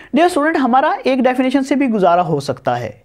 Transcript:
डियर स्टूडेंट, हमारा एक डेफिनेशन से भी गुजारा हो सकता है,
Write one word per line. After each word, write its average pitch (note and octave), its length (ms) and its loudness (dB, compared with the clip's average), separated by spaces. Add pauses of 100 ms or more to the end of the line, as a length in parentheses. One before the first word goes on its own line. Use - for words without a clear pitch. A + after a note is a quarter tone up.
(140)
डियर E4+ 140 4
स्टूडेंट, D#4+ 280 0
हमारा C#4 500 0
एक B3+ 160 0
डेफिनेशन B3+ 400 0
से C4+ 140 -2
भी C4+ 120 0
गुजारा F3+ 340 2
हो D#3+ 180 -2
सकता B2+ 340 -4
है, - 300 -10